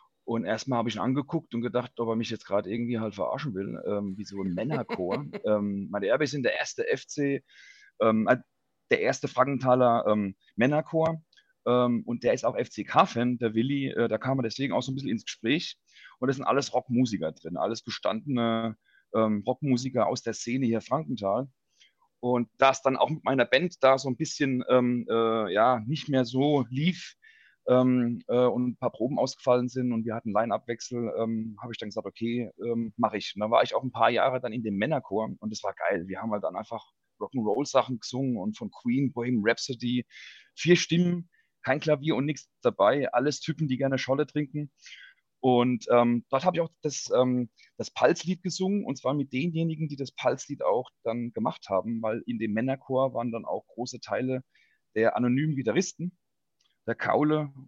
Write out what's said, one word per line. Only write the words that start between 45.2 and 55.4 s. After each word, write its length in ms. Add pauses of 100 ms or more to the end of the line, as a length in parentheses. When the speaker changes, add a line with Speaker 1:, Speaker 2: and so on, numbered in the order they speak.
Speaker 1:
Und, 520
ähm, 380
dort 140
habe 140
ich 40
auch 100 (100)
das, 340
ähm, 340 (280)
das 140
Pulslied 500
gesungen, 420
und 140
zwar 160
mit 180
denjenigen, 560
die 80
das 160
Pulslied 520
auch 260 (140)
dann 300
gemacht 360
haben, 320
weil 240
in 140
dem 140
Männerchor 600
waren 180
dann 140
auch 220
große 320
Teile 440 (520)
der 200
anonymen 400